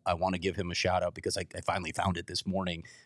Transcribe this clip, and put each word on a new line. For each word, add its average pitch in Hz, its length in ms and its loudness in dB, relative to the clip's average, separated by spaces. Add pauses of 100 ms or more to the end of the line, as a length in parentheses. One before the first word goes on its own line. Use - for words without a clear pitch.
I 92 80 4
wanna 92 240 2
give 87 160 2
him 90 160 -2
a 87 60 -2
shout-out 90 380 2
because - 220 -2
I, 92 80 -4 (120)
I 85 60 -6
finally 90 280 0
found 90 280 2
it 85 100 -6
this - 180 -4
morning. 92 380 -2 (220)